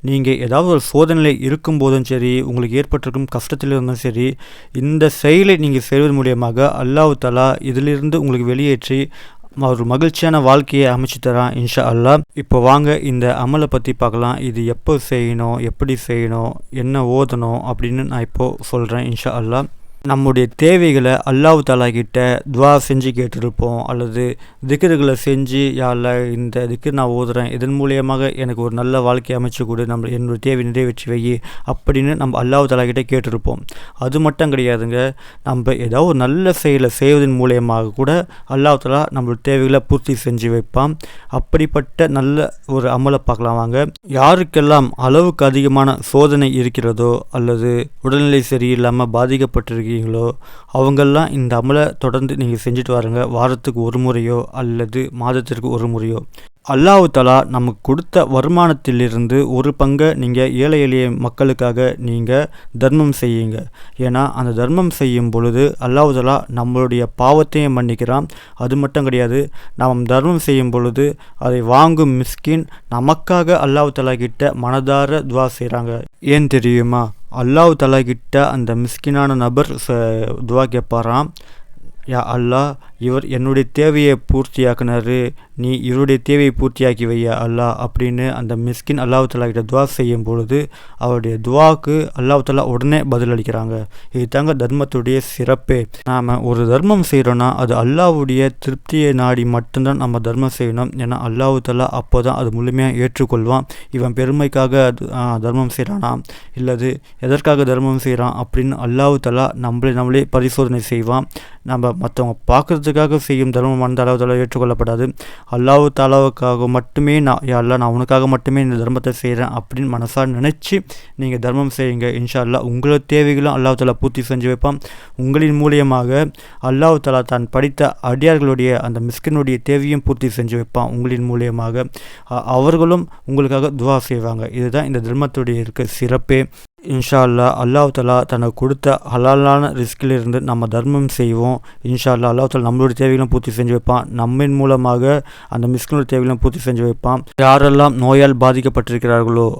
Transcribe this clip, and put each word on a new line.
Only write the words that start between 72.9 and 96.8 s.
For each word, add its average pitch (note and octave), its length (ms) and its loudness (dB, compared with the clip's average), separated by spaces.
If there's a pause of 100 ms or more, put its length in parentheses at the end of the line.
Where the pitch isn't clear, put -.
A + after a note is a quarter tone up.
நமக்காக D#3+ 680 2
அல்லாஹ் C#3+ 320 2 (100)
தஆலா B2+ 160 0
கிட்ட B2 460 -2
மனதார C#3 640 0
துவா C3 220 0 (100)
செய்றாங்க. A#2+ 440 -4 (180)
ஏன் D3 260 4
தெரியுமா? A#2+ 640 2 (260)
அல்லாஹ் D3+ 460 4
தஆலா C3+ 200 4
கிட்ட B2+ 480 0
அந்த A#2 240 -2
மிஸ்கினான C#3 600 -2
நபர் B2 340 0 (180)
ச-, A2+ 420 -2 (180)
துவா B2+ 180 2
கேட்பாராம், B2 680 -2 (760)
"யா B2+ 160 -2 (120)
அல்லாஹ், B2+ 400 0 (240)
இவர் B2+ 300 -2
என்னுடைய C3 440 0
தேவையை D3 440 4 (160)
பூர்த்தியாக்குனாரு, B2 1000 0 (260)
நீ B2 160 -2
இவருடைய B2+ 500 2
தேவையை C#3+ 360 2
பூர்த்தியாக்கி B2 480 0
வையா A#2 260 0 (140)
அல்லாஹ்" A#2 300 0
அப்படின்னு B2 560 -2
அந்த A#2+ 240 -6
மிஸ்கின் A#2+ 440 -4
அல்லாஹ் C3 340 2
தஆலா A#2+ 160 -2
கிட்ட A2+ 120 -4
துவா C3 220 2
செய்யும் A#2+ 380 -2
பொழுது A#2 460 -2 (280)
அவருடைய A#2 420 -2 (100)
துவாக்கு D#3 600 2 (100)
அல்லாஹ் C3+ 320 2
தஆலா C#3 100 2
உடனே C#3 420 0
பதில் A#2+ 280 0
அளிக்கிறாங்க. A2+ 560 -4 (260)
இது B2 160 -4
தாங்க D3 260 0
தர்மத்துடைய C3 640 -2
சிறப்பே. B2+ 680 -2 (180)
நாம B2 360 0
ஒரு A#2+ 280 0
தர்மம் F#3 420 4